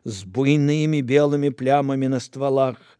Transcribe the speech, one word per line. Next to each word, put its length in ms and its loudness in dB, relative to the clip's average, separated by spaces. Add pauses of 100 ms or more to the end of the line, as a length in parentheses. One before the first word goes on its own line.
з 220 -10
буйнымі 800 0
белымі 480 2
плямамі 560 0
на 100 -2
ствалах. 640 -2 (180)